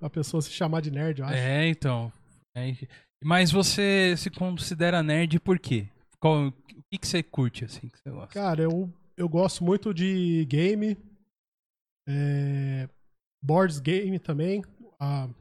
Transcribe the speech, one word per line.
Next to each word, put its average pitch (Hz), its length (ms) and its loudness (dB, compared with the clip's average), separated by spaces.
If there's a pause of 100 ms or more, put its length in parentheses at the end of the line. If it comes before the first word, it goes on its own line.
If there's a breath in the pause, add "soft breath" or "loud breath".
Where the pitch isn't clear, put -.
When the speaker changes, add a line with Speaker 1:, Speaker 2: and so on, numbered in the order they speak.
Speaker 1:
a 147 80 -6
pessoa 160 320 -2
se - 80 -6
chamar 160 320 -2
de 151 80 -4
nerd, 147 320 -4
eu 135 60 -6
acho. 135 80 -2
Speaker 2:
É, 135 320 0
então. 123 440 -2 (460)
É, 127 160 -4 (500 loud breath)
mas 170 280 4
você 196 680 4
se - 140 -6
considera 175 720 0
nerd 156 360 2
por 185 200 2
quê? 104 280 -2 (320)
Qual, 151 280 4
o 131 40 -4 (400)
que 196 60 -6
que - 100 -10
você 175 140 0
curte, - 420 -2
assim, - 260 -12
que - 100 -20
você - 100 -16
gosta? - 240 -14
Speaker 1:
Cara, 175 300 0
eu, 175 280 0 (240)
eu 175 140 -2
gosto 175 340 0
muito 202 300 2
de 175 560 2
game, 202 480 2 (1120)
é, 139 840 -2 (540)
boards 160 360 2
game 190 380 0
também. 170 460 -2 (360)
A 139 300 -4 (120)